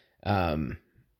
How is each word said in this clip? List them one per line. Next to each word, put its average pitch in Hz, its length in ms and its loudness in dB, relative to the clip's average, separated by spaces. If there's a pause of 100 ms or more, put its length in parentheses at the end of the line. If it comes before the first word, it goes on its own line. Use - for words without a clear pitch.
(260)
Um, 82 520 0 (420)